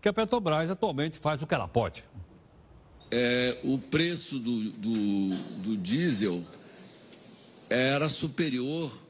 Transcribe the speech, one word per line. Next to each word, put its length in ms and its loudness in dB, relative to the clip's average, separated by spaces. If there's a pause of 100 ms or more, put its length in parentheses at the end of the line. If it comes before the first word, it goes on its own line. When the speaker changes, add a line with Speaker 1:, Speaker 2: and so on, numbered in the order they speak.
Speaker 1:
que 60 2
a 60 4
Petrobras 560 2
atualmente 480 -2
faz 240 0
o 60 -6
que 60 2
ela 140 0
pode. 380 0 (1040)
Speaker 2:
É, 540 2
o 140 2
preço 600 0
do, 340 -2
do, 640 2 (280)
do 140 -2
diesel 640 2 (1300)
era 400 2
superior 800 -2 (180)